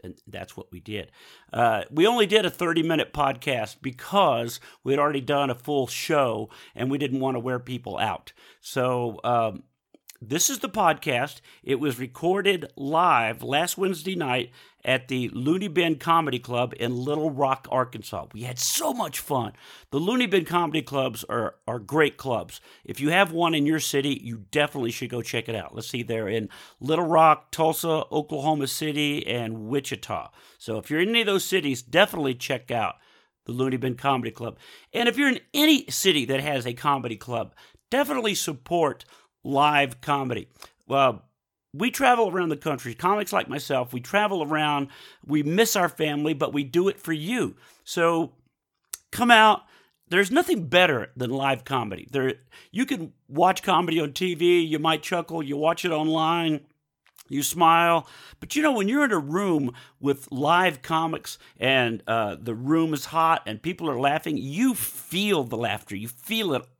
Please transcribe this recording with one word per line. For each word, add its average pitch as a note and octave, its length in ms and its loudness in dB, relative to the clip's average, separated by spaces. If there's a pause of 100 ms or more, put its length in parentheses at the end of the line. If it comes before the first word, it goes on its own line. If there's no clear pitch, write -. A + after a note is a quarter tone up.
and F#2 240 -14
that's F#2 300 -14
what - 160 -18
we F2+ 80 -16
did. G#2 300 -10 (420)
Uh, A#2 380 2
we D#3 160 4
only A#3 180 4
did G3+ 220 0
a E3+ 40 0
thirty-minute E3 600 0
podcast B2+ 720 -4
because B2+ 800 0 (220)
we C3 120 0
had C#3+ 40 2
already D3 220 0
done C#3 300 0
a A#2+ 40 -4
full C3+ 320 -2
show, A#2+ 600 0 (260)
and C3 160 -4
we C#3+ 60 0
didn't C3+ 240 -4
wanna C3 180 -2
wear B2 200 -4
people B2 400 -8
out. G2+ 340 -4 (300)
So, B2 600 -2
um, A#2 420 0 (580)
this C3 280 0
is C4 80 -4
the B3+ 100 -4
podcast. D#3 720 0 (220)
It C3 180 -2
was C3+ 180 -2
recorded F3 800 -2
live C3+ 640 2
last C#3+ 360 -2
Wednesday F#3+ 360 -4
night B2+ 360 -2 (340)
at B2+ 240 0
the B2+ 220 -2
Looney F3 380 -2
Bin D#3+ 280 0
Comedy D#3 420 0
Club A#2+ 400 -4
in A#2+ 160 -2
Little D3 360 -2
Rock, C3 400 -2
Arkansas. A#2+ 640 -4
We G#2+ 80 -12
had B2 160 -10
so - 340 -2
much G3+ 260 -6
fun. A#2+ 360 -4 (360)
The C#3 80 -2
Looney A3+ 280 2
Bin F#3 180 2
Comedy D#3+ 380 0
Clubs C3 420 -4
are, A#2 300 -4 (120)
are A#2+ 120 -4
great C#3 400 2
clubs. A2 420 -4 (240)
If - 160 -10
you C#3+ 80 0
have F3+ 240 4
one E3 220 2
in C#3+ 100 2
your D#3 160 2
city, C#3 420 -2
you A2+ 280 -10
definitely D3 400 -2
should A#2+ 180 -8
go A#2+ 140 -6
check A2+ 260 -6
it A#2 60 -4
out. F2+ 200 -8
Let's A#2+ 140 -10
see, A#2+ 140 -6
they're A2+ 260 -4
in A2 220 -2 (300)
Little D#3+ 260 0
Rock, D#3+ 440 4
Tulsa, D#3+ 600 0
Oklahoma D3 540 -2
City, D3 600 -4
and A2 420 -6
Wichita. C3 640 -6 (280)
So A2 180 -8
if G#2 140 -10
you're D#3 100 0
in G3 100 2
any A#3 120 2
of G#3 40 -2
those G3 200 0
cities, D3 340 -2
definitely E3 540 2
check B2+ 360 -6
out A2 260 -2 (500)
the - 60 -10
Looney B2+ 260 0
Bin B2 180 -4
Comedy B2 340 -2
Club. A2+ 280 -12 (340)
And A#3 160 0
if A#3+ 80 2
you're C#4 140 2
in B3 100 -2 (140)
any D4 340 4
city D3 380 2
that C3+ 140 0
has C#3 260 -2
a A#2+ 80 -6
comedy B2 420 -2
club, A#2 380 -8 (360)
definitely B3+ 440 0
support D#3+ 720 -2 (360)
live C#3 600 2
comedy. C#3 460 -2 (380)
Well, C3+ 360 2 (500)
we G#3 180 -2
travel B3 380 4
around F3 220 -2
the C#3+ 80 -2
country. C3 360 -4
Comics G3+ 380 0
like F#3 160 0
myself, C3 420 -2
we D3 100 -8
travel G3 420 0
around. D3 460 -2 (360)
We D3 180 0
miss G3+ 340 2
our F3 120 2
family, D3+ 460 -2
but C#3+ 180 -2
we C#3+ 100 0
do D#3+ 260 0
it - 120 -4
for E3 140 -4
you. F3 420 -4 (260)
So E3+ 520 0 (760)
come A#3+ 200 2
out. A3 320 8 (460)
There's F#3 220 4
nothing C4+ 360 2
better D#3 500 4
than B2 140 -4
live C3+ 340 0
comedy. A2+ 460 -4
There, C3 240 0 (360)
you A#3 140 -2
can F3+ 300 -6 (140)
watch F3+ 340 2
comedy E3+ 360 2
on D3 140 -2
T F3+ 220 -2
V. F3 260 4
You D#3+ 180 0
might D#3 240 2
chuckle. E3 400 -4
You C#3 140 -4
watch D#3+ 300 0
it E3+ 60 0
online. D#3+ 760 0 (640)
You C#3 120 -2
smile. E3 640 4 (320)
But, - 160 -8
you D4+ 60 2
know, D4+ 100 4
when G#3 160 2
you're C#4+ 160 4
in A#3 80 2
a F3+ 80 2
room D3+ 520 0 (280)
with C#3 320 0
live D#3 500 2
comics D#3+ 560 -4 (200)
and, B2 500 2
uh, G#2+ 260 0
the A2+ 220 -6
room D#3 360 2
is C#3 120 -4
hot E3 420 2
and G#2+ 160 -6
people E3+ 260 -4
are B2 120 -2
laughing, D3 360 0
you E3 380 -2
feel F#3 720 -2
the A#2 120 -6
laughter. G#2+ 380 -4
You G#2+ 140 -8
feel G#3 460 -4
it - 120 -4 (140)